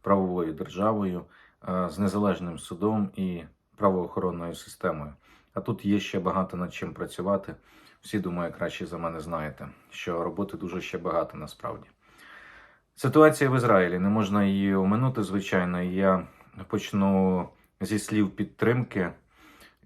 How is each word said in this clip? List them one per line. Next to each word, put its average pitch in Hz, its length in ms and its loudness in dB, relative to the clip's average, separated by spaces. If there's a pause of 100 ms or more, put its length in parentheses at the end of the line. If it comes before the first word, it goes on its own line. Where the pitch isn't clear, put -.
правовою 90 520 2
державою, 90 720 -2 (440)
е, 92 200 0
з 80 100 -8
незалежним 92 600 0
судом 101 580 -2
і 90 260 -4 (340)
правоохоронною 87 800 0
системою. 76 580 -6 (420)
А 98 60 -4
тут - 240 -4
є 101 160 4
ще 98 200 -4
багато 90 360 -2
над 87 180 -6
чим 85 200 -8
працювати. 90 600 -4 (460)
Всі, - 180 -6
думаю, 87 400 -4
краще 87 280 -6
за 82 120 -10
мене 82 220 -6
знаєте, 78 480 -8 (220)
що 85 340 -4
роботи 87 320 -4
дуже 90 240 -6
ще - 180 -8
багато 82 400 -2
насправді. - 480 -12 (1120)
Ситуація 147 540 6
в 131 60 4
Ізраїлі, 95 420 4
не 95 100 2
можна 104 360 2
її 98 300 2
оминути, 110 480 2
звичайно. 92 600 0
І 90 120 -2
я 95 320 4 (420)
почну 95 800 2 (320)
зі 101 180 -2
слів 104 320 2
підтримки 104 840 -2 (720)